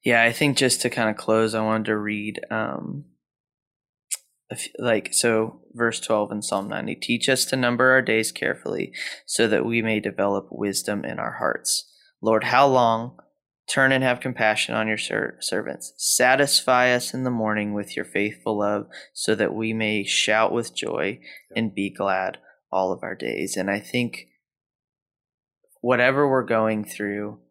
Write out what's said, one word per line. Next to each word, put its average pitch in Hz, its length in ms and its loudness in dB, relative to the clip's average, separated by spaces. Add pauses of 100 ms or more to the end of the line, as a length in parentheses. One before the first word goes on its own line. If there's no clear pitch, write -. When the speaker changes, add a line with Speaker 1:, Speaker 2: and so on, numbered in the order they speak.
Speaker 1:
Yeah, 117 220 4
I 117 80 4
think 143 240 2
just 127 240 2
to 123 100 0
kinda 110 240 0
close, 110 400 2
I 110 60 -2
wanted 110 260 0
to 107 120 0
read, 104 420 -6 (100)
um, 110 540 -6 (1500)
a 127 40 -8
f-, - 140 -10 (100)
like, 117 360 0
so 113 460 0 (120)
verse 113 280 0
twelve 107 320 0
in 104 100 -4
Psalm 101 260 -2
ninety, - 280 -6
"Teach - 320 -2
us 131 180 2
to 131 100 -2
number 127 360 2
our 131 100 6
days 110 300 2
carefully - 600 -4 (320)
so - 220 0
that 104 180 2
we 117 160 0
may 110 200 0
develop 98 500 -2
wisdom 101 540 -4
in - 160 -8
our - 140 -4
hearts. - 540 -4 (320)
Lord, 110 240 2
how 131 220 6
long? 120 500 2 (540)
Turn 135 220 4
and 131 120 2
have 123 160 2
compassion 110 540 0
on 110 140 0
your 107 100 -2
ser-, - 420 -4
servants. - 560 -6
Satisfy 127 960 4
us 123 220 -2
in 131 80 -4
the 127 80 0
morning 107 420 -2
with 104 240 -6
your - 80 -4
faithful 104 540 -2
love 104 300 0 (260)
so - 220 -2
that 101 180 0
we 113 180 -4
may 107 300 0
shout 107 500 2
with 113 220 -4
joy - 480 -4
Speaker 2:
Yeah. - 400 -10
Speaker 1:
and 101 120 -4
be 98 160 -2
glad 95 480 -2 (340)
all 92 200 2
of 90 120 -6
our 92 100 -6
days." - 420 -4
And 95 140 -2
I 101 80 0
think - 480 -4 (1500)
whatever 127 480 4
we're 131 160 2
going 110 400 0
through 104 540 -6 (120)